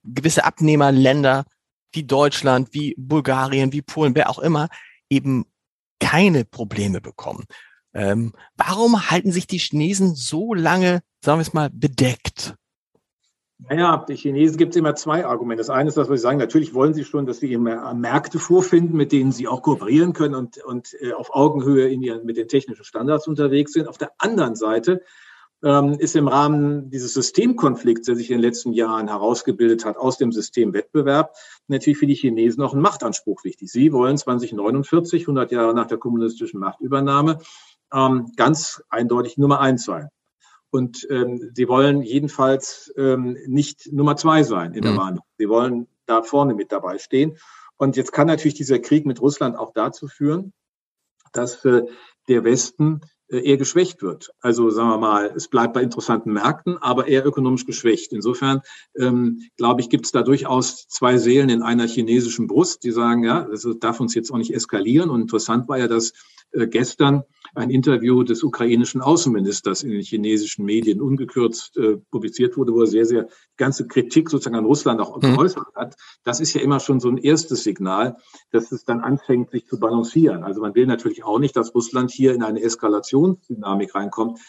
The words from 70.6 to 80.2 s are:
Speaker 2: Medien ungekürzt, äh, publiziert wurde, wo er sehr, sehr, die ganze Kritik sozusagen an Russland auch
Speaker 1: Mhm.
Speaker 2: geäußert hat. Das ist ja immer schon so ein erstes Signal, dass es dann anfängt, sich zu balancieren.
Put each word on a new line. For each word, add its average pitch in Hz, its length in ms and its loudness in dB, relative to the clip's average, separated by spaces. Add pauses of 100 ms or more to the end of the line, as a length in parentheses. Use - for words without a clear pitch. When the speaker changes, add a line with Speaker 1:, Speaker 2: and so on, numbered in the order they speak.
Speaker 2:
Medien 107 360 0
ungekürzt, 131 760 -2
äh, 107 200 2 (140)
publiziert 123 460 -2
wurde, 120 160 0
wo 117 100 4
er 110 40 6
sehr, 107 200 4
sehr, 117 180 0
die - 320 -20
ganze 131 300 -2
Kritik 160 440 0
sozusagen 135 260 -2
an 110 80 0
Russland 123 360 2
auch - 160 -6
Speaker 1:
Mhm. 131 200 4
Speaker 2:
geäußert - 380 0
hat. - 220 -10 (280)
Das 120 160 -4
ist 160 140 -2
ja 147 60 0
immer 139 200 2
schon 135 200 0
so 123 80 0
ein 120 100 2
erstes 139 460 0
Signal, 98 520 -2 (340)
dass 117 220 0
es 123 120 -10
dann 120 160 -2
anfängt, 123 500 0
sich 123 160 -8
zu 123 120 -8
balancieren. 117 640 2